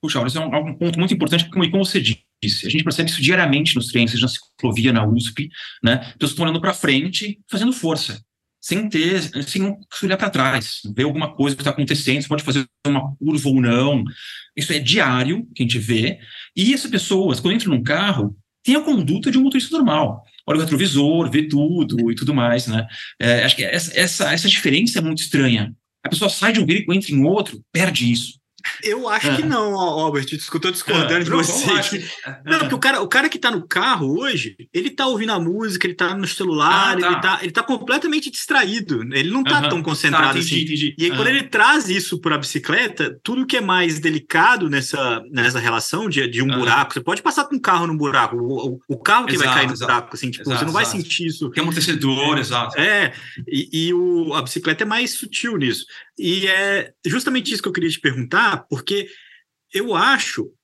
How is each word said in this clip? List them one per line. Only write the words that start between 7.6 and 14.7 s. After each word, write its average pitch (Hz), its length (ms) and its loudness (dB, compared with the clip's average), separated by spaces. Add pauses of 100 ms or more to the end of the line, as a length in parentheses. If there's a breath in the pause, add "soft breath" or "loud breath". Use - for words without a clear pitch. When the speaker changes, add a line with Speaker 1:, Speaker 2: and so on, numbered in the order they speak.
Speaker 1:
força, 147 480 -4 (400)
sem 208 260 -2
ter, 175 340 0 (240)
sem 196 300 -2 (280)
olhar 190 120 2
pra 196 140 -2
trás, 131 520 -2 (140)
ver 131 80 0
alguma 147 320 -2
coisa 143 200 0
que - 80 -12
tá 147 80 2
acontecendo, 143 500 0
você - 60 -8
pode 151 160 -2
fazer 131 220 0 (220)
uma 139 300 0
curva 143 320 0
ou 131 120 4
não. 123 420 2 (520 loud breath)
Isso 147 160 -4